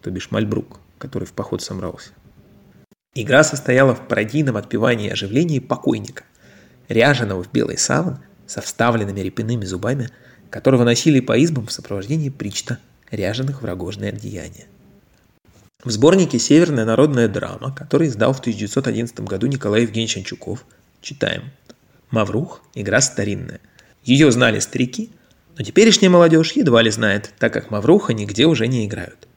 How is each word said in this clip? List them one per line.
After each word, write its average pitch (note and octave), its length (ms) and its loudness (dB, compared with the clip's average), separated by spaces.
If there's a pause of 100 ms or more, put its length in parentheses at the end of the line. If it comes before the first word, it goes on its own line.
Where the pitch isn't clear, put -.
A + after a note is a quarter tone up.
то - 80 -8
бишь F#2 220 -10
«Мальбрук», G#2 480 -4 (180)
который - 280 -10
в - 80 -18
поход - 280 -6
собрался. - 520 -12 (1000)
Игра C3 300 4
состояла C3+ 500 2
в - 140 -8
пародийном A2+ 500 -2
отпевании G#2+ 500 -2
и F#2+ 40 -4
оживлении C3 480 -2
покойника, - 640 -6 (640)
ряженого A2+ 560 2
в - 80 -16
белый - 260 -2
саван D3 420 -2 (280)
со - 140 -12
вставленными G#2+ 580 -2
репяными G#2+ 460 -4
зубами, A2+ 440 -4 (400)
которого C3 340 2
носили B2+ 360 4
по A#2 240 0
избам C#3 240 -2
в - 40 -10
сопровождении C3+ 580 -6
причта, A2+ 500 -8 (320)
ряженых B2 500 -4
в A#2 40 -10
рогожное G2 440 -8
одеяние. G#2 560 -12 (1160)
В B2 60 -8
сборнике D#3+ 480 4
«Северная C#3+ 480 4
народная A#2+ 420 2
драма», - 460 -6
который D#3+ 340 0
издал A#2 260 0
в C3+ 60 -6
тысяча G#2+ 200 -4
девятьсот G#2 280 -4
одиннадцатом A2 380 -6
году G2 220 -4
Николай A2+ 340 0
Евгеньевич A2 360 -2
Анчуков, - 460 -12 (380)
читаем: - 480 -4 (640)
«Маврух, A2 500 -4 (140)
игра G#2 260 0
старинная. G2 580 -6 (440)
Её C#3 260 6
знали A#2 300 2
старики, B2+ 500 -6 (480)
но B2 60 -6
теперешняя G3 480 6
молодёжь D#3+ 420 6
едва B2 300 4
ли A2 80 2
знает, G#2 480 -2
так A#2 120 0
как - 200 -6
Мавруха A#2+ 420 2
нигде G#2 320 0
уже D3+ 220 2
не B2 180 -2
играют. G2 520 -12